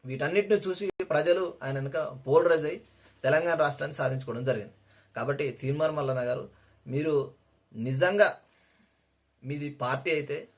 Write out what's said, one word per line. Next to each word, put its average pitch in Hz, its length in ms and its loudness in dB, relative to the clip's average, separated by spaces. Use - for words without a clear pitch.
వీటన్నిటిని 170 500 2
చూసి 190 340 -2
ప్రజలు 170 440 4
ఆయన 135 120 -4
వెనుక 139 220 -4
పోలరైజ్ 160 380 6
అయ్యి 156 160 -4
తెలంగాణ 160 340 2
రాష్ట్రాన్ని 147 380 0
సాధించుకోవడం 131 480 -4
జరిగింది. 113 300 -2
కాబట్టి 135 360 -2
తీన్మార్ 147 400 -2
మల్లన్న 135 280 -2
గారు, 123 300 -2
మీరు 143 460 0
నిజంగా 170 600 0
మీది 143 260 -8
పార్టీ 135 420 -4
అయితే 147 360 -2